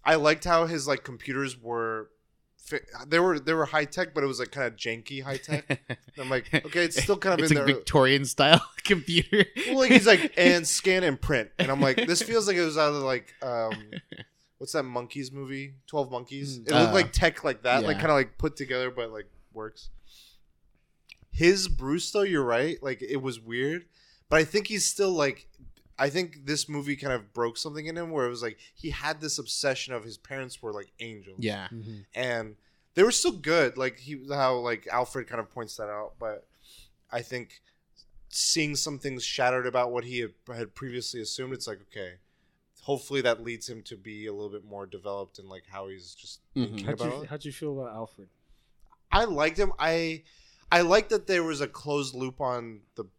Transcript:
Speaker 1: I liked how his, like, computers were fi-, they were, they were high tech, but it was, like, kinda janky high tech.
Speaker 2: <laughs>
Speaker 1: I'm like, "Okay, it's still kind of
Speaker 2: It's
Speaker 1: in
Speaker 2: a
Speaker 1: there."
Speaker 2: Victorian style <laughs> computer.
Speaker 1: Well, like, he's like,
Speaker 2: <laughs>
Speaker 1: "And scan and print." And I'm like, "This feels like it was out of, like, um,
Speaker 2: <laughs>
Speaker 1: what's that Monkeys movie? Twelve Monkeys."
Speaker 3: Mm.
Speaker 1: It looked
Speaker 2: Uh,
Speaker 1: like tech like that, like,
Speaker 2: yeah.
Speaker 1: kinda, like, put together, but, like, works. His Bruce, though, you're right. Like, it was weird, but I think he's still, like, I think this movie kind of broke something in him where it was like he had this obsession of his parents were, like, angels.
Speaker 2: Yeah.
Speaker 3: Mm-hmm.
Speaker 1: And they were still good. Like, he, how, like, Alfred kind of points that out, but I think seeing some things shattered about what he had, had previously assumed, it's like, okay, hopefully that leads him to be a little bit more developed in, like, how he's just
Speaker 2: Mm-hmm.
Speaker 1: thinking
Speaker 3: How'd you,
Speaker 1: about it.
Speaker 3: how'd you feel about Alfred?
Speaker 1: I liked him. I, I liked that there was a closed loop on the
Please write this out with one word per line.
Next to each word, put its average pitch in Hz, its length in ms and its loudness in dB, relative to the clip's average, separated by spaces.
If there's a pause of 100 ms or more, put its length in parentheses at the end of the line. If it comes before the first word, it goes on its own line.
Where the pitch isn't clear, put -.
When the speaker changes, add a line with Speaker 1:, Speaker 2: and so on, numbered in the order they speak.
Speaker 1:
I 160 120 6
liked 151 280 4
how 170 220 4
his, 160 200 -4
like, 139 180 -2
computers 127 560 -6
were 113 500 -6 (460)
fi-, - 240 -8 (260)
they 156 140 4
were, 180 180 4
they 147 160 0
were 156 120 2
high 156 180 0
tech, 175 300 -6
but 143 100 2
it - 20 2
was, 127 140 -2
like, 123 100 -4
kinda 131 220 -4
janky 113 500 -8
high 135 140 -6
tech. 147 440 -4 (280)
Speaker 2:
<laughs> - 100 -20
Speaker 1:
I'm 131 120 -8
like, 127 220 -2
"Okay, 160 320 2
it's 170 180 0
still 202 160 2
kind 190 160 2
of 151 100 2
Speaker 2:
It's 156 80 4
Speaker 1:
in 147 60 6
Speaker 2:
a 139 60 2
Speaker 1:
there." 139 100 4
Speaker 2:
Victorian 139 500 4
style 147 400 8 (100)
<laughs> - 100 -16
computer. 175 600 4 (240)
Speaker 1:
Well, 262 100 2
like, 254 140 6
he's 202 140 10
like, 220 280 8
Speaker 2:
<laughs> - 20 0
Speaker 1:
"And 175 300 6
scan 185 380 2
and 139 160 2
print." 117 380 0
And 147 120 2
I'm 139 100 0
like, 135 160 4 (100)
"This 175 160 2
feels 220 260 2
like 190 80 2
it 175 80 4
was 156 140 0
out 147 160 4
of, 143 80 -2
like, 131 300 -2 (100)
um, 117 320 -2 (440)
Speaker 2:
<laughs> - 400 -20
Speaker 1:
what's - 140 -12
that 156 120 0
Monkeys 127 460 -8
movie? 135 440 -10 (120)
Twelve 139 240 -4
Monkeys." 131 480 -8
Speaker 3:
Mm. 113 100 -8
Speaker 1:
It 151 60 2
looked 123 160 6
Speaker 2:
Uh, - 40 0
Speaker 1:
like 196 180 4
tech - 320 2
like 135 180 -2
that, 127 220 2
like, 156 120 0
Speaker 2:
yeah. - 40 -6
Speaker 1:
kinda, 156 140 2
like, 135 240 0
put - 180 -4
together, 127 340 -4
but, 117 220 -6
like, 107 140 -14 (260)
works. 110 380 -12 (1400)
His 185 380 4
Bruce, 143 420 0
though, 208 120 2
you're 170 220 2
right. 123 380 0
Like, 131 200 -6
it 131 180 -4
was 127 180 -6
weird, 131 460 -4 (440)
but 156 100 6
I 160 60 6
think 196 240 -2
he's 208 180 -2
still, 196 260 0
like, 143 360 0 (500)
I 139 120 2
think 156 360 -6
this 147 220 -4
movie 143 280 -6
kind 139 160 -6
of 104 200 -6
broke 117 240 -2
something 151 300 -10
in 165 100 -8
him 170 140 -8
where 139 160 0
it - 20 0
was 120 140 -6
like 113 160 -8 (160)
he 156 160 -10
had 151 320 -6
this 151 160 -6
obsession 131 560 -4
of 110 100 -8
his 113 140 -16
parents 131 440 -12
were, 113 100 -8
like, 101 280 -10
angels. 101 400 -14
Speaker 2:
Yeah. 101 280 -6
Speaker 3:
Mm-hmm. 110 320 -14 (140)
Speaker 1:
And 117 420 -4 (380)
they 175 80 6
were 233 100 8
still - 200 0
good. 151 440 0
Like, 131 220 -4
he, 139 200 -14 (120)
how, 131 260 2
like, 120 340 -4
Alfred 123 360 -2
kind 117 140 -6
of 104 100 -10
points 113 260 -12
that 107 120 -10
out, 104 300 -10
but 107 280 -8 (640)
I 120 120 -6
think 123 380 -12 (680)
seeing - 480 0
some 143 220 -6
things 131 260 -8
shattered 127 420 0
about 123 260 0
what 120 120 -4
he 123 160 -6
had, 113 120 -8 (220)
had 117 200 -10
previously 123 460 -10
assumed, 127 340 -8
it's 127 120 -10
like, 101 140 -12 (100)
okay, 92 240 -12 (680)
hopefully 139 400 -4
that 117 200 2
leads 113 260 -10
him 113 160 -14
to 117 120 -16
be 104 300 -14
a 104 60 -8
little 104 180 -8
bit 101 140 -14
more 101 220 -14
developed 98 520 -10
in, 95 100 -20
like, 92 220 -20
how 98 180 -12
he's 90 260 -18
just - 260 -20 (160)
Speaker 2:
Mm-hmm. 113 200 -4
Speaker 1:
thinking 101 100 -8
Speaker 3:
How'd 139 140 -6
you, 117 60 -4
Speaker 1:
about 131 180 -6
it. 151 40 -16
Speaker 3:
how'd 143 160 -12
you 143 80 -12
feel 143 260 -8
about 120 160 -10
Alfred? 110 340 -14 (840)
Speaker 1:
I 202 120 4
liked 160 340 0
him. 196 200 4
I, 160 440 0 (480)
I 175 120 6
liked 190 280 4
that 196 160 0
there 180 180 2
was 156 180 -4
a 135 60 -4
closed 143 460 -6
loop 127 260 -8
on 120 400 -4 (160)
the 110 80 -8 (140)